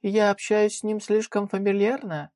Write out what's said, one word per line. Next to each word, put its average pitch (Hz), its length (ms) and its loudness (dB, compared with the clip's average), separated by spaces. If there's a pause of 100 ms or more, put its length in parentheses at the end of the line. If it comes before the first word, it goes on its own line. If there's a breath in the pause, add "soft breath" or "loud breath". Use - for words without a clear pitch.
я 208 300 2
общаюсь 214 460 2
с - 40 -12
ним 214 180 -4
слишком 208 460 0
фамильярно? 202 880 -2